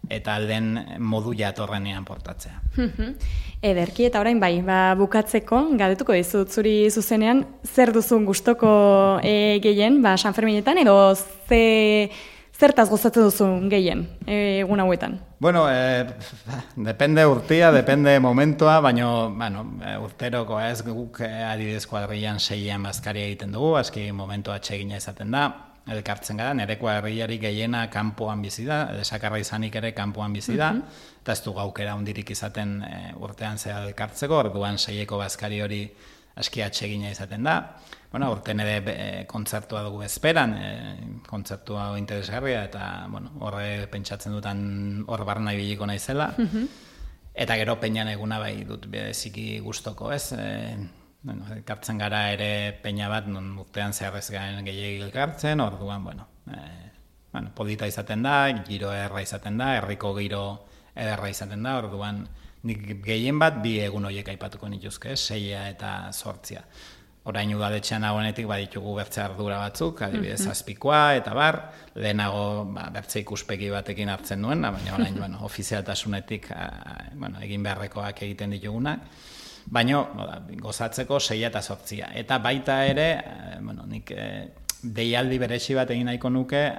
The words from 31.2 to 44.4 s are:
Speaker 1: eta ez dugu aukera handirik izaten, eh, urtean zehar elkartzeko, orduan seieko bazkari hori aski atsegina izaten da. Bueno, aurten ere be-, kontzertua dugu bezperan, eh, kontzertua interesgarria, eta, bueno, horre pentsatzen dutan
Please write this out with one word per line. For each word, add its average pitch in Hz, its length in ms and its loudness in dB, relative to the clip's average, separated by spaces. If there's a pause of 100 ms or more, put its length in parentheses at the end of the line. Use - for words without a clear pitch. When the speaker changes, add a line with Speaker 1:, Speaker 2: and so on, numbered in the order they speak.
Speaker 1:
eta 123 120 -4
ez 101 120 -4
dugu 101 160 -6
aukera 104 320 -6
handirik 104 380 -8
izaten, 101 520 -6
eh, 90 340 -12
urtean 101 420 -10
zehar 101 280 -8
elkartzeko, 110 520 -4
orduan 101 400 0
seieko 104 400 -4
bazkari 104 420 -6
hori 101 320 -6 (440)
aski - 260 -6
atsegina 101 480 -6
izaten 98 340 -8
da. 160 320 -2 (340)
Bueno, 135 160 -2
aurten 107 340 -4
ere 107 200 0
be-, 98 460 -8
kontzertua 107 560 -8
dugu 104 160 -8
bezperan, 123 580 0
eh, 101 400 -10 (300)
kontzertua 101 720 -8
interesgarria, 104 680 -6
eta, 95 460 -10
bueno, 101 200 -12 (100)
horre 104 480 -6
pentsatzen 101 440 -10
dutan 101 720 -6